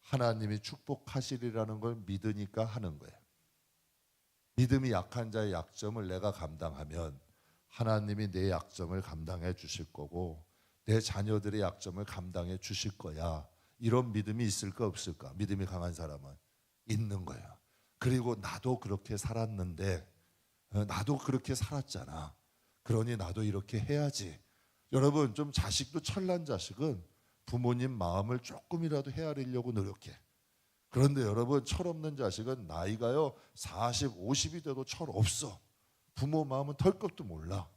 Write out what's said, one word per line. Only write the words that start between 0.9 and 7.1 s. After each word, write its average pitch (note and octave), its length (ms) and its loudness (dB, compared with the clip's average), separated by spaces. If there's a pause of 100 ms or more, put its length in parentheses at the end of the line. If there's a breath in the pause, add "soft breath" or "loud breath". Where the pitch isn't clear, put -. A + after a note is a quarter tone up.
걸 A#2 160 0 (100)
믿으니까 G2+ 600 0
하는 G#2 340 -4
거예요. C2+ 180 -18 (1400)
믿음이 B2+ 340 6
약한 A2 400 0
자의 G#2+ 220 0
약점을 G#2 540 -4
내가 F#2 240 0
감당하면 D#2 880 -6 (480 soft breath)